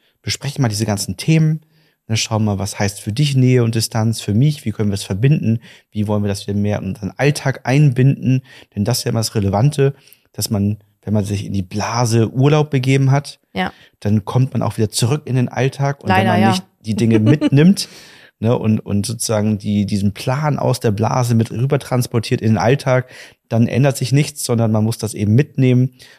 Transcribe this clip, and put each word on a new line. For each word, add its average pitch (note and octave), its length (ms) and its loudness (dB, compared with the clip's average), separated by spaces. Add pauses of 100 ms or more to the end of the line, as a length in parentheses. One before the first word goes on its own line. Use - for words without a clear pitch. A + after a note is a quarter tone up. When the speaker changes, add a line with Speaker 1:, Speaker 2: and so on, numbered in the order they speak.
(220)
Speaker 1:
besprechen - 400 -6
mal B2+ 80 2
diese G#2+ 160 -4
ganzen G2+ 320 -4
Themen, D#3 440 2 (460)
ne, A2 100 -2
schauen A2 260 -2
mal, G2+ 160 -2
was F#2+ 200 -6
heißt G2+ 200 -4
für G#2+ 140 -6
dich C#3+ 220 0
Nähe B2+ 280 4
und A2+ 120 0
Distanz, A2 460 -2
für G#2 120 -2
mich, D3 320 0
wie A2 60 -4
können G#2 180 -2
wir G2 60 -2
es G2 80 -8
verbinden, A2+ 560 0 (320)
wie G#2+ 160 -4
wollen G#2 160 -2
wir G#2 60 -2
das G2 180 -6
wieder G2+ 100 -2
mehr G#2 220 -2
in F#2+ 100 -6
unseren - 280 -8
Alltag C#3 460 -2
einbinden, C3 800 2 (320)
denn G2+ 100 -2
das A#2 140 0
ist - 60 -8
ja B2+ 60 -4
immer A#2 100 -2
das - 140 -6
Relevante, A#2+ 580 2 (400)
dass - 160 -8
man, G#2 280 -2 (240)
wenn - 120 -4
man G#2+ 120 0
sich G2+ 200 -4
in G2+ 80 -8
die G2 100 -2
Blase A2+ 680 0
Urlaub D3 380 2
begeben C3+ 420 2
hat, C#3+ 280 -2 (140)
Speaker 2:
Ja. F#3 200 -4 (280)
Speaker 1:
dann G#2 240 2
kommt C3 280 0
man A2+ 80 -2
auch G#2+ 160 -4
wieder G#2+ 120 0
zurück B2+ 360 -2
in A#2+ 100 -4
den B2 140 0
Alltag C#3 540 -4
und F#3 60 -4
Speaker 2:
Leider, F#3 120 2
Speaker 1:
wenn F#3+ 120 2
man - 80 2
Speaker 2:
ja. G3 100 4
Speaker 1:
nicht F#3 120 -2 (180)
die A2 140 -6
Dinge A2+ 240 4
Speaker 2:
<laughs> - 0 -
Speaker 1:
mitnimmt, D#3 680 4 (520)
ne, A2+ 180 0
und, A2 220 0
und G2+ 260 -4
sozusagen G#2+ 540 -2
die, G#2 260 0
diesen G2 280 -2
Plan C#3 460 -2
aus B2+ 200 0
der A#2 120 0
Blase A#2 440 0
mit A2+ 160 0
rüber C3+ 280 -2
transportiert B2 600 -4
in A2 120 0
den G#2+ 40 2
Alltag, C3 520 0 (400)
dann A2+ 180 2
ändert C3+ 300 0
sich C3 160 -4
nichts, - 320 0
sondern A#2 260 0
man A2 140 2
muss A2 120 -2
das - 160 -6
eben G#2 220 2
mitnehmen B2+ 560 2 (280)